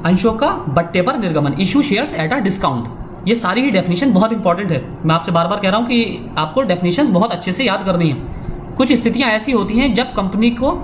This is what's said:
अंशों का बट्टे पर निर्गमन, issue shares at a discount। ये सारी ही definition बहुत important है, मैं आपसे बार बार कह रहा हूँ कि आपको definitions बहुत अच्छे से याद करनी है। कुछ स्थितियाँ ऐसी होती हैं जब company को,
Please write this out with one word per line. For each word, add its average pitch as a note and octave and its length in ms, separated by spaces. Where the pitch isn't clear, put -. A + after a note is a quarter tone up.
अंशों F#3 280
का C#4 140
बट्टे E3+ 540
पर A#3 160
निर्गमन, D#3 340
issue F#3+ 300
shares A#3 340
at D#3+ 180
a C#4 120
discount। C#3+ 380
ये A3 80
सारी G#3+ 260
ही C4+ 100
definition F3+ 420
बहुत G#3+ 200
important F#3 380
है, C3+ 140
मैं D#3+ 100
आपसे E3 160
बार E3+ 160
बार G3+ 120
कह F#3+ 100
रहा G#3 100
हूँ A#3+ 80
कि A#3 500
आपको D#3+ 240
definitions F#3+ 480
बहुत G3+ 220
अच्छे F3+ 220
से C4+ 100
याद G3 220
करनी F3 240
है। C3 60
कुछ C4 160
स्थितियाँ A#3 360
ऐसी A3 220
होती G#3 220
हैं B3 200
जब A#3+ 200
company G3+ 380
को, A#3+ 200